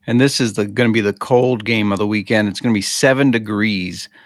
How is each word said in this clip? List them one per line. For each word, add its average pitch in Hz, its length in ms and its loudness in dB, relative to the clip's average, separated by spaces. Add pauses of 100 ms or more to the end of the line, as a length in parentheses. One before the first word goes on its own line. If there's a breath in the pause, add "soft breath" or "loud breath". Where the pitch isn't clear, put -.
And 117 120 4
this 139 200 2
is 113 140 -2
the, 104 120 -2
gonna 113 260 0
be 113 80 0
the 101 120 0
cold 123 520 0
game 107 280 0
of 98 80 -2
the 104 80 -2
weekend. 107 400 0
It's 90 120 -8
gonna 117 140 0
be 101 80 0
seven 135 480 2
degrees. 104 760 -4 (180 soft breath)